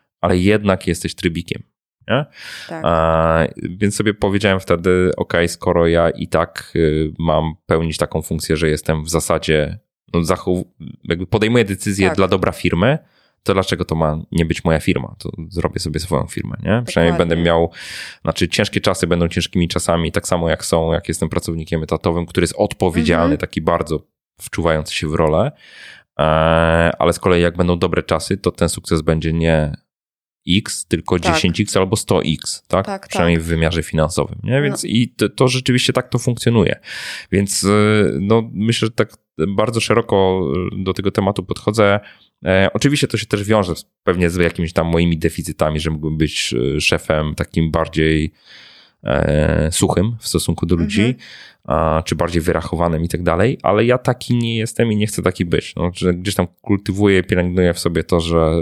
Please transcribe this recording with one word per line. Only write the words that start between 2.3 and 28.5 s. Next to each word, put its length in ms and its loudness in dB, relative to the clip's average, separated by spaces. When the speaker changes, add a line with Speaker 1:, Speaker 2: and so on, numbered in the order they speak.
Speaker 2:
Tak. 180 -6
Speaker 1:
A, 560 2
więc 320 -2
sobie 180 0
powiedziałem 460 2
wtedy, 580 2
Okej, 320 0
skoro 380 0
ja 220 4
i 180 -6
tak, 480 -2
y, 440 0
mam 340 0
pełnić 320 0
taką 240 -2
funkcję, 360 -2
że 120 0
jestem 340 -2
w 60 -10
zasadzie, 720 0
no, 60 2
zachow-, 440 0
jakby 240 -4
podejmuję 380 2
decyzję 420 0
Speaker 2:
Tak. 100 0
Speaker 1:
dla 100 4
dobra 240 0
firmy, 460 0
to 100 0
dlaczego 320 0
to 100 -4
ma 260 0
nie 140 2
być 180 -4
moja 160 2
firma? 400 -2
To 100 -12
zrobię 300 -4
sobie 200 -4
swoją 280 -4
firmę, 360 -10
nie? 220 0
Przynajmniej 280 2
Speaker 2:
Dokładnie. 40 0
Speaker 1:
będę 20 -
miał, 340 2
znaczy 280 -2
ciężkie 320 -2
czasy 260 0
będą 200 2
ciężkimi 400 -2
czasami, 440 0
tak 160 -4
samo 220 0
jak 160 -2
są, 280 0
jak 140 -4
jestem 220 -4
pracownikiem 540 -4
etatowym, 420 -2
który 180 0
jest 140 0
odpowiedzialny, 640 2
Speaker 2:
Mhm. 140 2
Speaker 1:
taki 240 -6
bardzo 460 -2
wczuwający 540 -2
się 120 -4
w 60 -4
rolę, 380 2
e, 40 2
ale 140 4
z 60 -8
kolei 220 2
jak 160 2
będą 220 2
dobre 240 0
czasy, 340 -2
to 140 -2